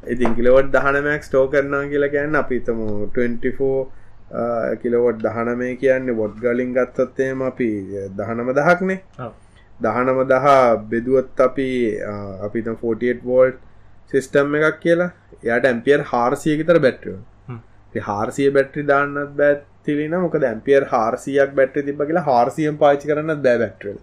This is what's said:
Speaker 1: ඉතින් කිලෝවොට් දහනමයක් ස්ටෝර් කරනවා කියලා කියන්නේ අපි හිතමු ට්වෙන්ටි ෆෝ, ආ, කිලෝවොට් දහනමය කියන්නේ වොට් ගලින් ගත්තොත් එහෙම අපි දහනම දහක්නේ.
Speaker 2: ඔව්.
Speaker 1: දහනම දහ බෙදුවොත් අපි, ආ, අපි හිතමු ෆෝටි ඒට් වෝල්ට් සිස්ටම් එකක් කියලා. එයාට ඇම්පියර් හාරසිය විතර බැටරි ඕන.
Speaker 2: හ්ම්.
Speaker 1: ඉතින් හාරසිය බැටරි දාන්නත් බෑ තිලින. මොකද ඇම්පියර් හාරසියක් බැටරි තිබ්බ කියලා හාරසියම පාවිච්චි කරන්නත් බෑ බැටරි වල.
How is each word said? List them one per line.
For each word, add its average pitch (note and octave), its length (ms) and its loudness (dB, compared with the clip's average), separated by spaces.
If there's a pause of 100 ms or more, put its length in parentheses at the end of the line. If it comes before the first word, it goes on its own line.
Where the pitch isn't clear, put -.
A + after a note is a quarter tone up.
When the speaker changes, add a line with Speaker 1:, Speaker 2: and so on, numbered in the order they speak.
Speaker 1:
ඉතින් A#2 320 0
කිලෝවොට් C3 360 6
දහනමයක් C#3 520 0
ස්ටෝර් C3+ 260 2
කරනවා C#3+ 400 0
කියලා C#3+ 200 0
කියන්නේ D3 300 -2
අපි B2+ 160 -2
හිතමු A2+ 320 -2 (180)
ට්වෙන්ටි A#2+ 480 -2
ෆෝ, C3+ 260 -2 (500)
ආ, A#2 480 -4
කිලෝවොට් A#2+ 420 0
දහනමය A#2 560 -4
කියන්නේ C3 420 0
වොට් G#2 200 -4
ගලින් A#2+ 360 -2
ගත්තොත් B2 480 -2
එහෙම C3 220 -2
අපි B2+ 260 -2 (420)
දහනම A2+ 440 -6
දහක්නේ. F3 440 2 (180)
Speaker 2:
ඔව්. A#2 160 -12 (480)
Speaker 1:
දහනම B2 440 0
දහ C3 220 2 (380)
බෙදුවොත් B2 560 0
අපි, C3 260 2 (340)
ආ, G#2 140 -8 (260)
අපි G#2 180 -6
හිතමු A2+ 180 -6
ෆෝටි A2+ 320 -4
ඒට් B2 160 -4
වෝල්ට් B2+ 340 2 (480)
සිස්ටම් C#3 500 0
එකක් D#3 240 0
කියලා. E3+ 300 0 (280)
එයාට A#2 260 -2
ඇම්පියර් C3+ 400 2
හාරසිය C3+ 520 0
විතර D#3+ 220 2
බැටරි A#2 340 0
ඕන. F#2 120 -14 (180)
Speaker 2:
හ්ම්. B2 160 -14 (260)
Speaker 1:
ඉතින් - 180 -10
හාරසිය A2+ 480 -2
බැටරි C#3 340 0
දාන්නත් C#3+ 500 0
බෑ D3 180 2 (280)
තිලින. D3+ 380 -4
මොකද D#3+ 260 -2
ඇම්පියර් C3 420 2
හාරසියක් C3+ 680 0
බැටරි C3+ 280 0
තිබ්බ C#3+ 200 -6
කියලා D#3+ 220 -2
හාරසියම D3 540 0
පාවිච්චි D3 300 2
කරන්නත් D3+ 340 -2
බෑ B2 160 2
බැටරි G2+ 320 -6
වල. G2+ 120 -12